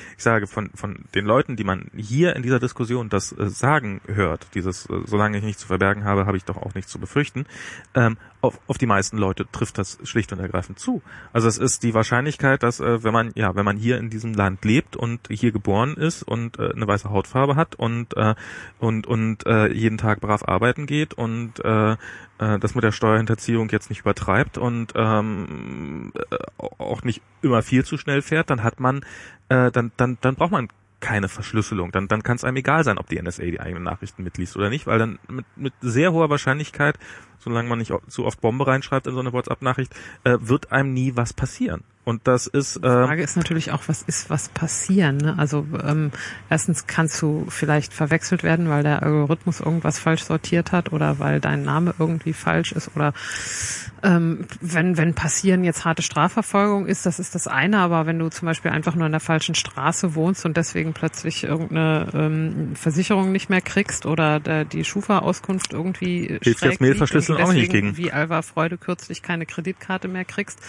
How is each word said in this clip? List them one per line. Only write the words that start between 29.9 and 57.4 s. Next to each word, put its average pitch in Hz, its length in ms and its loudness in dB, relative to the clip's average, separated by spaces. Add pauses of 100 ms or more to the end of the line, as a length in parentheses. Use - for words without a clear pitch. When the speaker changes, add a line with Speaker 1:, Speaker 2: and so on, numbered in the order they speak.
Speaker 1:
dann, 123 220 2
dann 131 160 2
braucht 170 160 0
man 135 160 -2 (320)
keine 98 300 -2
Verschlüsselung. 101 640 -2
Dann, 95 160 0
dann 107 140 2
kann's 120 220 0
einem 127 140 -2
egal 143 260 2
sein, 110 160 2
ob - 80 -10
die 82 100 -4
N 80 80 -6
S 87 140 -6
A - 40 -6
die 87 160 -4
eigenen 87 240 -8
Nachrichten 87 400 -8
mitliest 90 320 -8
oder 101 140 0
nicht, 143 180 -4
weil 113 120 4
dann 113 200 0 (100)
mit, 127 160 -10 (100)
mit 139 260 -6
sehr 127 300 4
hoher 160 180 4
Wahrscheinlichkeit, 147 720 0 (400)
solange 117 280 -2
man 117 120 0
nicht 107 120 -4
o-, - 160 -2
zu - 160 -6
oft - 160 -4
Bombe 131 280 2
reinschreibt 135 400 0
in 131 80 -4
so 127 40 -2
eine 127 140 -4
WhatsApp-Nachricht, 127 580 -2 (340)
äh, 123 160 6
wird 120 300 2
einem 135 220 2
nie 127 220 0
was 120 180 0
passieren. 131 500 -4 (200)
Und 117 240 0
das 127 200 4
ist, 139 300 -2
Speaker 2:
Die 90 40 -8
Frage 127 400 4
Speaker 1:
ähm, 147 40 0
Speaker 2:
ist - 120 -4
natürlich 160 340 0
auch, 151 160 -2
was - 140 -2
ist, - 300 -6
was - 180 -2
passieren, 165 680 2
ne? 151 200 0
Also, 147 300 0 (160)
ähm, 151 260 0 (400)
erstens - 380 0
kannst - 340 0
du 156 260 0
vielleicht 151 460 0
verwechselt 165 480 0
werden, 165 280 2
weil 147 120 2
der 147 220 2
Algorithmus 151 560 0
irgendwas 156 400 0
falsch 160 240 2
sortiert 165 480 0
hat 175 220 0
oder 151 260 0
weil 147 200 2
dein 143 220 0
Name 151 380 0
irgendwie 160 340 -2
falsch 165 380 0
ist - 240 -8
oder, 147 180 0 (880)
ähm, 170 460 4 (140)
wenn, 170 360 2
wenn 165 160 2
passieren 190 500 2
jetzt 170 220 0
harte 165 160 0
Strafverfolgung 202 880 2
ist, - 180 -2
das 180 140 0
ist - 160 -8
das - 120 -4